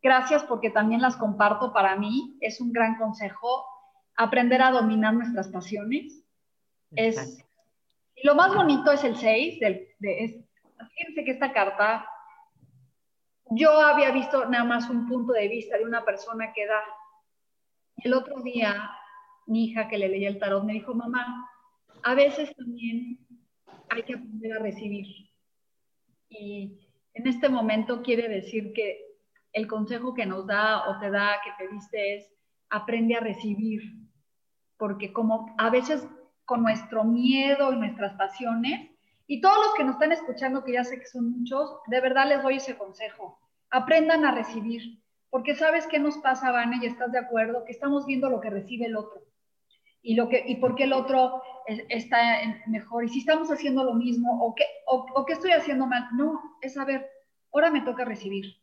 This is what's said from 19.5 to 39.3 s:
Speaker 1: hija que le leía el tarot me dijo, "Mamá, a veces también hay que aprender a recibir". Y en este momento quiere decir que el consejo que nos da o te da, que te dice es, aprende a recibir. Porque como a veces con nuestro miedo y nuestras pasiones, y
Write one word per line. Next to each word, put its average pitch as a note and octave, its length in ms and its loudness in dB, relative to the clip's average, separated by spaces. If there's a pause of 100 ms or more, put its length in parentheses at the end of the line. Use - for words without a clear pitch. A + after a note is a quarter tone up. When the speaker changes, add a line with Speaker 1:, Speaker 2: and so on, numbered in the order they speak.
Speaker 1:
hija A3+ 200 -2
que A3 120 -4
le F#3+ 100 0
leía G3 220 -2
el G3 80 -8
tarot G3 260 0
me G#3+ 80 -2
dijo, A3 220 -8
"Mamá, A#3+ 520 -4 (580)
a A#3+ 100 2
veces C#4+ 420 2
también A#3+ 640 -8 (720)
hay A3+ 140 -4
que B3 100 -8
aprender A3 400 -10
a A3 80 -6
recibir". G3+ 680 -10 (1000)
Y G3+ 480 -12 (360)
en A#3+ 120 -6
este C4 220 0
momento A3+ 540 0
quiere A#3 260 0
decir G#3 460 -8
que G#3 260 -4 (540)
el G#3+ 120 -4
consejo A#3 460 -4
que A#3 140 -4
nos F#3+ 200 -6
da G#3+ 440 0
o G3 80 -6
te G3+ 120 -4
da, G3+ 320 2
que - 140 -12
te F#3+ 160 -10
dice G3+ 440 -6
es, G#3 140 -18 (380)
aprende A3+ 480 0
a A#3 40 -2
recibir. G#3+ 600 -4 (960)
Porque G3+ 340 -6
como A3 460 -2
a A3+ 140 2
veces B3+ 360 0 (380)
con A#3+ 180 0
nuestro A3 400 0
miedo C4+ 680 4
y A#3+ 40 0
nuestras G3+ 360 -4
pasiones, A#3 800 -4 (360)
y C#4 140 -6